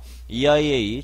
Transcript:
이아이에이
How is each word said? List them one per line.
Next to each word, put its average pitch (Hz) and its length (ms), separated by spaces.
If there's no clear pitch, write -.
이아이에이 135 760